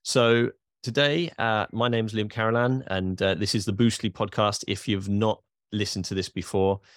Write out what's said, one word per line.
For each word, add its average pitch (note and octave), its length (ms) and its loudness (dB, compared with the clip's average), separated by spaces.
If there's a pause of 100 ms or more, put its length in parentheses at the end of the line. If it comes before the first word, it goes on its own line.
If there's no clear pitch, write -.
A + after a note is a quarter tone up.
So A#2 480 4 (320)
today, C#3+ 560 0
uh, A2 340 0
my A#2+ 160 0
name's A2+ 240 0
Liam G#2+ 180 -2
Carolan, A#2+ 580 0
and, F#2+ 340 -2
uh, F#2+ 120 2
this G2 200 -2
is G#2 100 0
the - 80 -2
Boostly A2 400 2
podcast. G#2 560 0
If - 180 -4
you've G2 220 -2
not G#2 320 0 (340)
listened G2 300 -2
to - 100 -6
this F#2+ 140 -2
before, F#2+ 520 -2 (160)